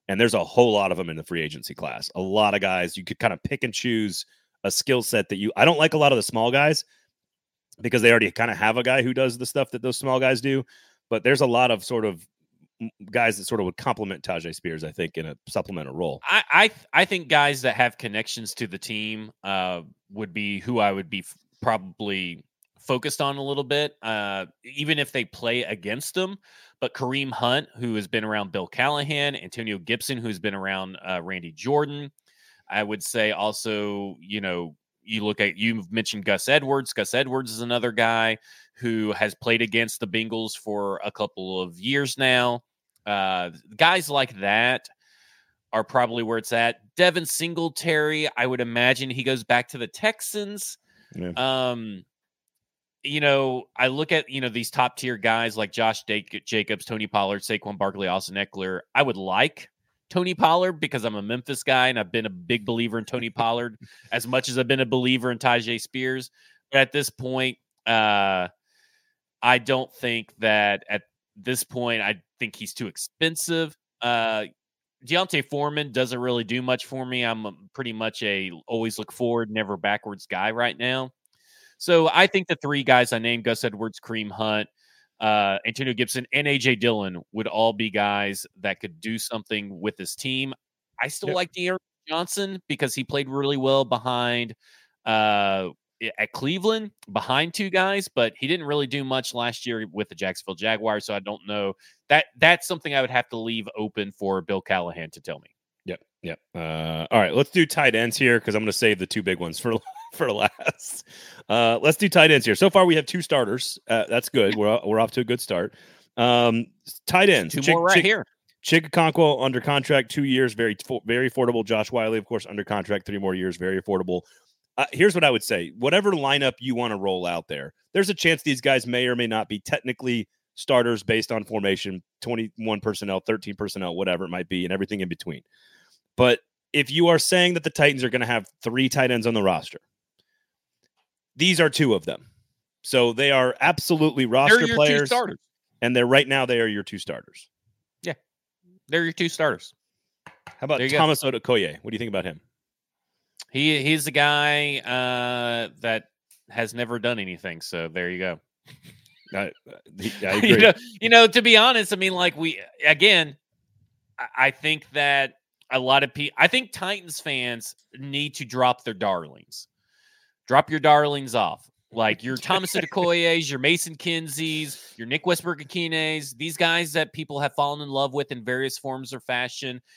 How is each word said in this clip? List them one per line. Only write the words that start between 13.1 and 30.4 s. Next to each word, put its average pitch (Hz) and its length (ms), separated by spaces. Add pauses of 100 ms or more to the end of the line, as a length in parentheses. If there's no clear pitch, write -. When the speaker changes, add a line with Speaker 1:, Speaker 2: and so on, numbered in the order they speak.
Speaker 1:
guys 113 280
that 95 80
sort 110 140
of 95 60
would 90 100
complement 104 480
Tyjae 85 300
Spears, 80 300
I 76 80
think, 82 260
in 78 80
a 73 100 (120)
supplemental 80 460
role. 78 300
Speaker 2:
I, 196 180 (100)
I 202 160
th-, - 240
I 170 120
think 180 240
guys 143 340
that 120 140
have 120 220
connections 110 580
to 117 100
the 92 120
team, 107 520 (140)
uh, 92 380 (280)
would 98 220
be 101 280
who 120 200
I 101 120
would 95 180
be 98 100
f-, - 160 (260)
probably 95 840 (340)
focused 131 420
on 139 160
a 139 60
little 139 220
bit, 143 380
uh, 101 440 (180)
even 147 340
if 139 140
they 123 120
play 120 400
against 104 500
them. 185 240 (420)
But 127 140
Kareem 135 380
Hunt, 123 440
who 117 200
has 101 100
been 110 180
around 104 280
Bill 95 140
Callahan, 143 680
Antonio 107 420
Gibson, 117 400
who's 110 200
been 98 160